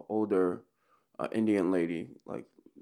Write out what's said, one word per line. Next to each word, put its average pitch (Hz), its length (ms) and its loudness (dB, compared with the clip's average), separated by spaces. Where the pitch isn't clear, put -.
older, 98 540 2
uh, - 140 -4
Indian 104 380 2
lady, 85 400 -2
like, - 180 -10